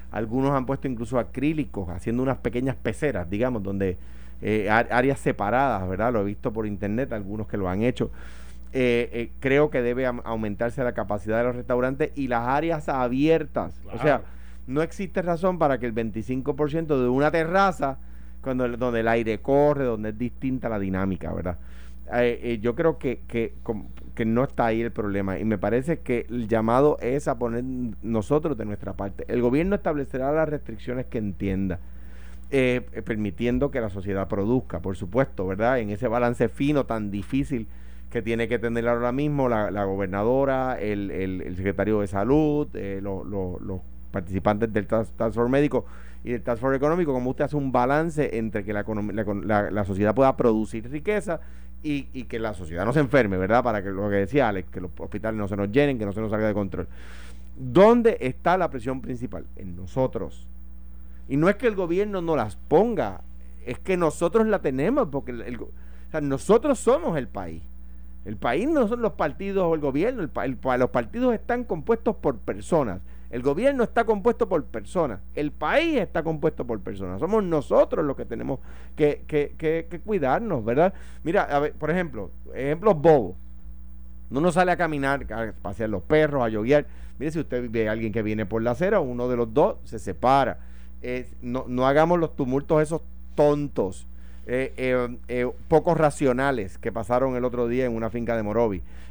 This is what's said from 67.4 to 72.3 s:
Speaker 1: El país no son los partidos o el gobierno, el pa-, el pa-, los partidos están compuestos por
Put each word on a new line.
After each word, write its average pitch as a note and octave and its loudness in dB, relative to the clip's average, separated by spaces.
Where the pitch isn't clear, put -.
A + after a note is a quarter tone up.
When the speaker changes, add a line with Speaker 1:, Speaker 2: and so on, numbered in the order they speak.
Speaker 1:
El G#2+ -8
país C3+ 0
no C#4+ 4
son A#3+ -2
los G#3+ 2
partidos F#3+ 0
o E3 4
el D#3 2
gobierno, E3 0
el D3+ -4
pa-, A2 -2
el B2+ -2
pa-, B2+ 2
los B2+ 4
partidos A3+ 0
están B3 -2
compuestos G#3+ 0
por C#3 0